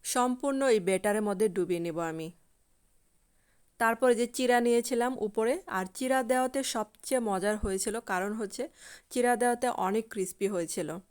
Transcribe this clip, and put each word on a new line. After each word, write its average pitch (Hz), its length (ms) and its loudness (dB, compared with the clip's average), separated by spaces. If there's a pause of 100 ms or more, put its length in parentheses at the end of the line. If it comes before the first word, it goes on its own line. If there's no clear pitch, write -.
সম্পূর্ণ 254 560 0 (140)
এই 220 140 4
ব্যাটারের 208 400 2
মধ্যে 202 180 0 (100)
ডুবিয়ে 175 300 0
নেব 160 120 -4 (140)
আমি। 160 160 -8 (1500)
তারপরে 233 400 4
যে 240 60 2 (100)
চিড়া 247 300 4
নিয়েছিলাম 240 460 2 (140)
উপরে, 226 280 0 (240)
আর 185 60 -2 (120)
চিড়া 262 240 0 (100)
দেওয়াতে 254 300 0 (140)
সবচেয়ে 240 540 -2
মজার 202 360 0
হয়েছিল, 202 300 -2 (160)
কারণ 190 300 -2
হচ্ছে 214 240 -6 (480)
চিড়া 247 300 4
দেওয়াতে 240 240 2 (200)
অনেক 220 260 0
ক্রিস্পি 196 420 -4
হয়েছিল। 170 340 -4 (220)